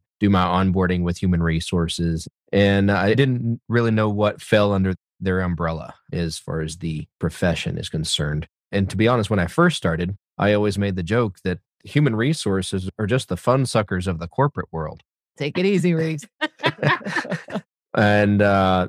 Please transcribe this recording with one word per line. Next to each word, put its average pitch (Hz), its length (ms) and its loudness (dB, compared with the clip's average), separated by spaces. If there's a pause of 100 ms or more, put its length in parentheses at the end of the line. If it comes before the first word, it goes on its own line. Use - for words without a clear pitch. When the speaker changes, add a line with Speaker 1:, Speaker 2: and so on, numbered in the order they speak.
(200)
Speaker 1:
do 104 80 2
my 92 160 4
onboarding 90 600 2
with 87 180 -4
human 90 220 2
resources. 82 840 -2 (240)
And 101 380 4
I 101 240 2
didn't 120 560 0
really 117 220 2
know 107 180 2
what 104 320 0
fell 104 320 2
under 95 220 2 (240)
their 92 220 0
umbrella 82 520 -4 (180)
as 85 280 -4
far 80 220 -6
as 80 160 -8
the 78 300 -8 (120)
profession 82 580 -2
is 85 100 -8
concerned. 76 600 -4 (240)
And 101 180 0
to 95 80 -6
be 107 100 4
honest, 117 220 2
when 101 100 0
I 87 60 0
first 170 320 2
started, 87 380 -4 (240)
I 104 140 4
always 104 260 0
made 101 160 -2
the 92 80 -4
joke 107 400 -2
that 90 160 -4 (240)
human 139 320 2
resources 98 840 -2
are 107 80 -2
just 123 240 0
the 90 80 -4
fun 127 300 2
suckers 98 400 -2
of 87 100 -2
the 82 100 -10
corporate - 440 -2
world. 78 320 -10 (340)
Speaker 2:
Take 143 220 -4
it 185 60 2
easy, 180 280 2
Reese. 160 380 -4
<laughs> - 40 -20 (1600)
Speaker 1:
And, 104 480 4
uh, 95 460 2